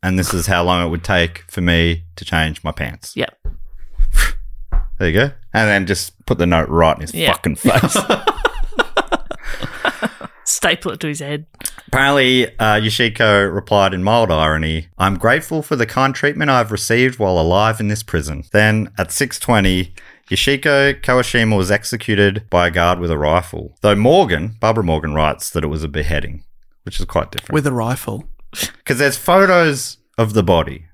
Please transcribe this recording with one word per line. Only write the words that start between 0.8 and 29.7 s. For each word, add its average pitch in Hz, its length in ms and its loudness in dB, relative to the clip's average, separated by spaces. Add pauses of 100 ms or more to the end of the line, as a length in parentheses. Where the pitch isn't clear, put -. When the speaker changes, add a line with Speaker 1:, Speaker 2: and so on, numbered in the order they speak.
Speaker 1:
it 82 60 -4
would 85 140 -6
take 85 440 0
for - 140 -8
me 85 400 2 (140)
to - 80 -16
change 80 400 -2
my 78 80 -4
pants." - 420 -10
Speaker 2:
Yep. - 240 -8 (1600)
Speaker 1:
There 92 100 2
you 80 100 0
go. 139 120 2 (240)
And 107 160 2
then 98 160 2
just 92 260 -4 (140)
put 82 120 0
the 87 80 2
note 82 220 2
right 80 280 4
in - 60 -12
his 78 120 -12
Speaker 2:
Yeah. 147 180 0
Speaker 1:
fucking - 240 -2
face. - 400 2
Speaker 2:
<laughs> 196 100 -2 (2500)
Staple - 480 -2
it - 80 -10
to 160 80 -6
his 147 120 -8
head. 147 260 -8 (420)
Speaker 1:
Apparently, 131 580 4 (120)
uh, 107 220 4
Yoshiko 110 720 2
replied 98 400 2
in 92 120 -4
mild 110 260 2
irony, 78 680 0
"I'm 95 200 0
grateful 151 440 0
for 151 160 -4
the 117 100 0
kind 131 280 -2
treatment 147 360 -2
I've 120 200 2
received 120 480 0
while 95 200 2
alive 101 420 2
in 107 80 -2
this 104 160 -4
prison." 76 480 -6
Then, 107 440 2
at 92 140 -4
six - 300 -4
twenty, 95 520 2 (380)
Yoshiko 139 720 0
Kawashima 120 560 0
was 92 140 0
executed 101 760 0
by 87 200 2
a - 20 0
guard 87 300 2
with 85 100 -2
a 80 80 -2
rifle. 76 640 -2
Though 104 140 4
Morgan, 110 640 2
Barbara 110 240 0
Morgan, 78 300 -2
writes 76 360 -2
that 78 140 -4
it 76 40 -2
was 76 140 -4
a 80 60 -6
beheading, 73 560 -4 (400)
which - 160 -6
is - 60 -2
quite - 260 -4
different. - 200 -10
Speaker 3:
With 151 140 0
a 139 60 0
rifle. 117 560 -6 (560)
Speaker 1:
'Cause 127 140 -2
there's 139 180 0
photos 175 800 2 (180)